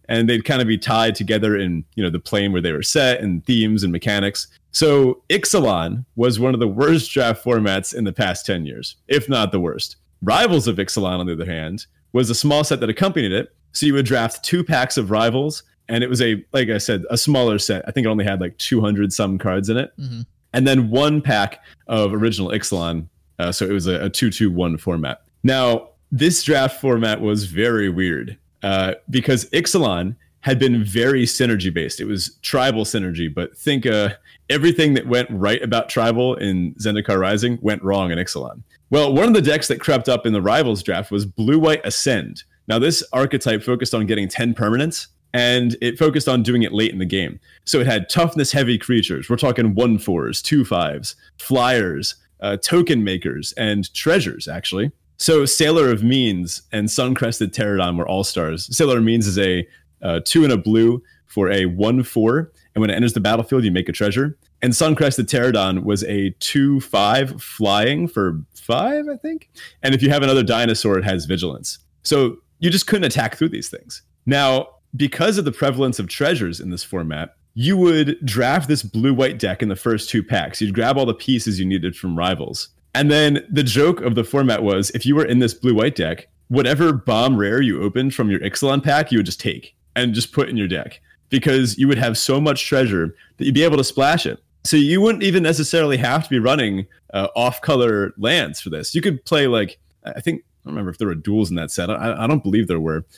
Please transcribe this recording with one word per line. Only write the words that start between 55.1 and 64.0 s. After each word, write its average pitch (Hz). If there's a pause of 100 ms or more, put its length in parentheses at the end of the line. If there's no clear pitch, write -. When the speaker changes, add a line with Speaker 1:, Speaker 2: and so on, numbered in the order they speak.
Speaker 1:
So 151
Sailor 151
of 110
Means 113 (100)
and 107
Suncrested 123
Pterodon 95
were 87
all-stars. 90
Sailor 131
of 113
Means 113
is 95
a, 92 (340)
uh, 85
two 165
and 135
a 107
blue 113 (240)
for 95
a 98
one 104
four, 120 (240)
and 107
when 107
it 95
enters 117
the 117
battlefield, 113
you 98
make 90
a -
treasure. 120 (240)